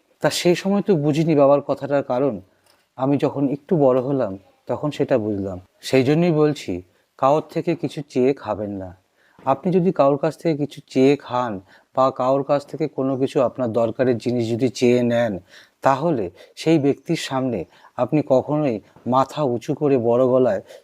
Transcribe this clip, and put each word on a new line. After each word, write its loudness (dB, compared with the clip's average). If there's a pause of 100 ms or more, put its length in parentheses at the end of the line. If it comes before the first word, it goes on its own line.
(200)
তা 2
সেই 2
সময় -2
তো 2
বুঝিনি 0
বাবার 6
কথাটার -4
কারণ। -2 (560)
আমি 0
যখন -2
একটু -2
বড় 4
হলাম, -4 (280)
তখন -6
সেটা -2
বুঝলাম। -4 (200)
সেই 2
জন্যই 2
বলছি, -2 (360)
কারোর 2
থেকে -4
কিছু -8
চেয়ে 2
খাবেন -8
না। -10 (480)
আপনি -2
যদি 2
কারোর 2
কাছ -4
থেকে -2
কিছু -6
চেয়ে 4
খান -6 (340)
বা 2
কারোর -2
কাছ -2
থেকে -6
কোনো -4
কিছু 0
আপনার -2
দরকারের 0
জিনিস -2
যদি 0
চেয়ে 2
নেন, 0 (440)
তাহলে 0 (260)
সেই 2
ব্যক্তির 0
সামনে -4 (320)
আপনি 0
কখনোই 0 (260)
মাথা 0
উঁচু -4
করে 0
বড় 2
গলায় 2 (240)